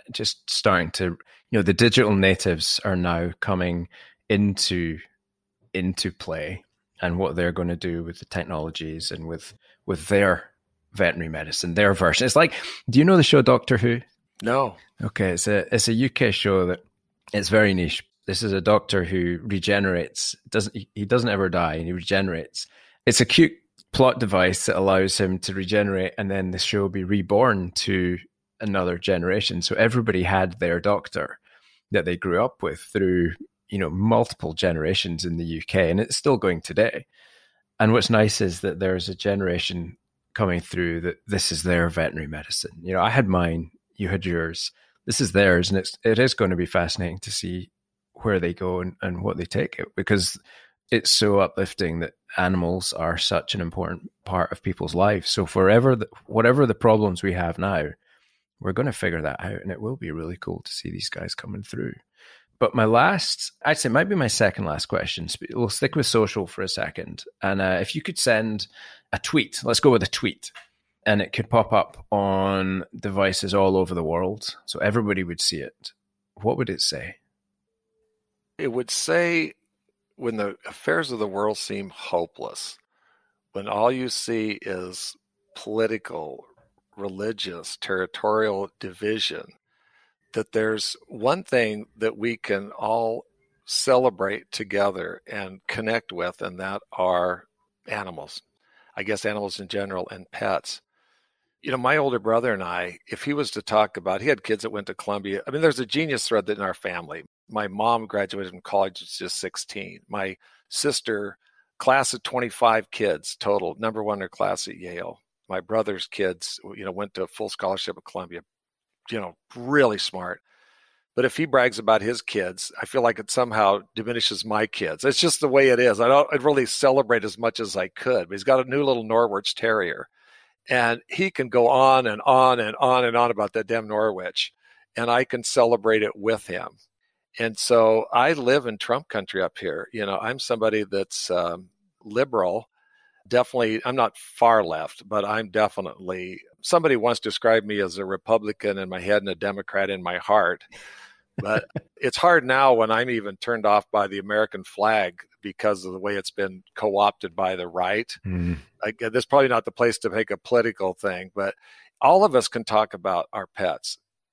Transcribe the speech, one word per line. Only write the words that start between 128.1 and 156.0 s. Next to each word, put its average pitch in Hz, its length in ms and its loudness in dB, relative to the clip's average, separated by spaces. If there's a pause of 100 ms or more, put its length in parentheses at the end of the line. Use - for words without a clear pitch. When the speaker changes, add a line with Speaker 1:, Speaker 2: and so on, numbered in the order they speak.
Speaker 2:
But 98 60 -8
he's 98 100 -12
got 131 200 4
a 127 40 -10
new 139 140 0
little 127 200 0
Norwich 110 520 0
Terrier, 107 520 -2 (640)
and 120 400 2
he 190 200 -2
can 131 200 -4
go 120 180 4
on 131 400 6
and 107 180 -2
on 131 360 6
and 107 180 -4
on 127 240 4
and 117 140 0
on 120 120 4
about 104 240 -2
that 110 140 -4
damn 113 220 -4
Norwich, 107 640 -2 (420)
and 117 160 -2
I 123 140 4
can 127 180 -6
celebrate 110 580 4
it 107 140 -2
with 104 320 -2
him. 90 220 -8 (680)
And 113 200 -4
so 113 560 6
I 127 200 4
live 135 320 2
in 110 120 -6
Trump 131 320 -4
country 95 320 -4
up 87 160 -2
here. 85 340 -6
You 107 140 -6
know, 98 120 -2
I'm 110 220 -4
somebody 107 460 0
that's, 98 440 -4
um, 90 400 -2 (340)
liberal. 110 640 -2 (580)
Definitely, 117 580 2
I'm 127 100 -2
not 117 220 0
far 113 460 4
left, 80 440 -6
but 104 160 0
I'm 107 260 -4
definitely, 92 920 -4 (200)
somebody 160 340 4
once 117 240 0
described 113 480 0
me 104 120 -2
as 92 180 -2
a 98 80 -6
Republican 104 720 -2
in 95 120 -6
my 92 100 -8
head 101 220 2
and 98 80 -6
a 90 60 -6
Democrat 98 540 -4
in 95 140 -6
my 87 140 -4
heart. 90 460 2 (760)
But 107 280 -2 (160)
Speaker 1:
<laughs> - 140 -20
Speaker 2:
it's - 220 -4
hard 170 280 4
now 131 280 6
when 113 180 4
I'm 120 180 0
even 104 280 -4
turned 113 280 -4
off 104 260 4
by 101 160 2
the 98 120 -8
American 104 440 -2
flag 101 580 0 (200)
because 101 440 -4
of 92 80 -10
the 92 60 -12
way 101 160 -4